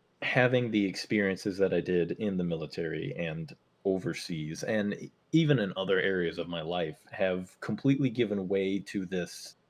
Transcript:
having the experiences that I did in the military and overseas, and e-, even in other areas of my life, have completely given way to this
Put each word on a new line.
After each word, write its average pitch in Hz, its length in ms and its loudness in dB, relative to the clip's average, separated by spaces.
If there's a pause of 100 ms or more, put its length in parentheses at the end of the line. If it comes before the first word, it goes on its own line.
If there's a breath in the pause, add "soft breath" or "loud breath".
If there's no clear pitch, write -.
(220)
having 123 500 2
the 107 140 4
experiences 95 720 0
that 95 160 4
I 87 80 2
did 87 320 2
in 98 240 -2
the 90 60 0
military 82 720 -4
and 80 400 -6 (280)
overseas, 85 800 -2
and 104 320 0
e-, - 160 -12 (200)
even 151 280 6
in 98 180 0
other 95 220 2
areas 87 380 2
of 85 100 -4
my 85 140 -6
life, 82 360 -2 (140)
have 92 500 -2
completely 135 480 2
given 104 380 0
way 98 320 2
to 95 260 -4
this 90 500 -6 (140)